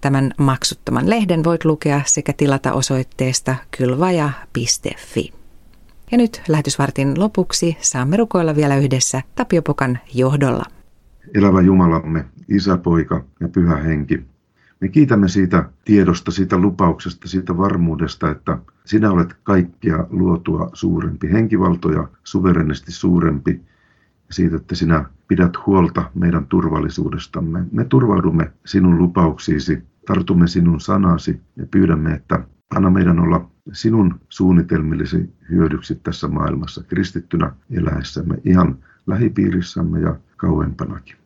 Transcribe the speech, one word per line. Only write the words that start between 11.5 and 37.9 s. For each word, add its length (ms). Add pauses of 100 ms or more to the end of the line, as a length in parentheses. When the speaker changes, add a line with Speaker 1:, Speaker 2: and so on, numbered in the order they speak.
Speaker 2:
Jumalamme, 640 (240)
Isä, 280
Poika 480 (160)
ja 80
Pyhä 280
Henki, 480 (560)
me 80
kiitämme 400
siitä 420 (140)
tiedosta, 460
siitä 280
lupauksesta, 720
siitä 280
varmuudesta, 760
että 280 (260)
sinä 260
olet 320
kaikkea 680
luotua 600
suurempi, 600
henkivaltoja 760 (160)
suverenisti 680
suurempi, 680 (680)
ja 60
siitä, 220
että 180
sinä 300 (240)
pidät 380
huolta 480
meidän 320
turvallisuudestamme. 1300
Me 120
turvaudumme 680 (140)
sinun 320
lupauksiisi, 840 (240)
tartumme 400
sinun 340
sanasi 600 (160)
ja 100
pyydämme, 440
että 300 (360)
anna 140
meidän 300
olla 300 (220)
sinun 560
suunnitelmillesi 1000 (200)
hyödyksi 440
tässä 340
maailmassa, 540
kristittynä 720 (180)
eläessämme, 720